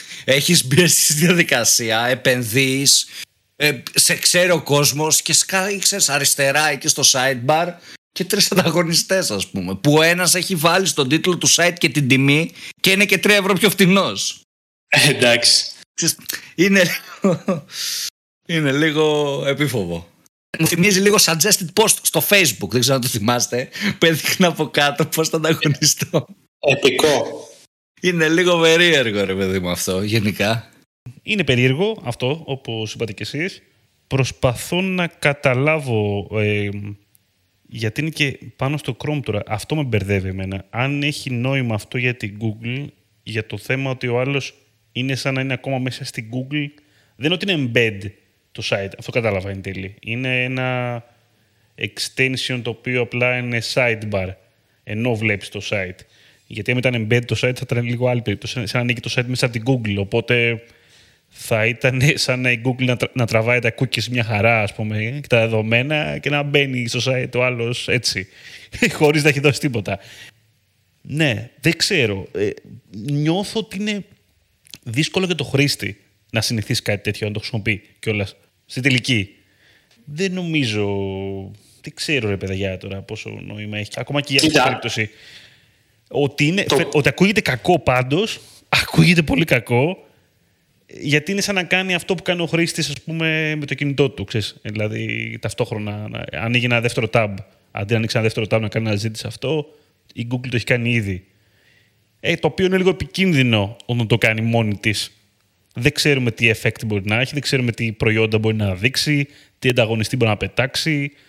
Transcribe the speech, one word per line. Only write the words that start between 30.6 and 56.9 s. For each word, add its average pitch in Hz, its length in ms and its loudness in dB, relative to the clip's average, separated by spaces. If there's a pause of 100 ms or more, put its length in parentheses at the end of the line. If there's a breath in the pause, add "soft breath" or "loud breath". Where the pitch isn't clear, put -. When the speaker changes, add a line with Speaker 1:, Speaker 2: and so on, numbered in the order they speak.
Speaker 3:
Είναι 202 200 -2
περίεργο 135 600 2
αυτό, 131 420 -4
όπως 113 480 -8
είπατε 107 200 -6
κι - 80 -12
εσείς. - 400 -8 (460)
Προσπαθώ 135 760 0
να 185 260 0
καταλάβω, 131 1200 0 (100)
ε, 104 300 0 (960)
γιατί 113 340 -4
είναι 160 80 -2
και 151 300 -2 (160)
πάνω 143 220 -2
στο - 260 -8
Chrome 147 200 -2
τώρα. 104 240 -4
Αυτό 110 280 -4
με 156 80 0
μπερδεύει 98 460 0
εμένα. 95 400 -6
Αν 139 340 -2
έχει 143 260 -4
νόημα 123 460 0
αυτό - 220 -6
για 123 180 0
την 104 260 -10
Google, 117 440 -6 (380)
για 110 220 -6
το 104 120 -12
θέμα 131 340 -4
ότι 127 160 -6
ο 120 120 0
άλλος 139 340 -4 (380)
είναι 131 240 -4
σαν 135 180 -4
να 131 80 -2
είναι 135 120 -4
ακόμα 131 260 -4
μέσα 127 260 -6
στην 117 260 -10
Google, 135 360 -6 (480 soft breath)
δεν - 100 -6
είναι 165 80 0
ότι 196 180 -4
είναι 139 220 0
embed 113 260 2 (520)
το - 180 -12
site, 98 200 -2 (100)
αυτό - 120 -14
κατάλαβα 98 380 -2
εν 95 120 -8
τέλει. 95 400 -10
Είναι 127 420 -2
ένα 127 600 -4 (720)
extension 131 840 -4
το 120 60 -6
οποίο 123 320 -4
απλά 123 360 0
είναι 120 240 -4 (120)
sidebar, 107 540 0 (560)
ενώ 113 320 -2
βλέπεις 104 340 -2
το 101 200 -10
site. 92 260 -6 (520 soft breath)
Γιατί 110 240 -6
αν 123 60 0
ήταν 120 320 0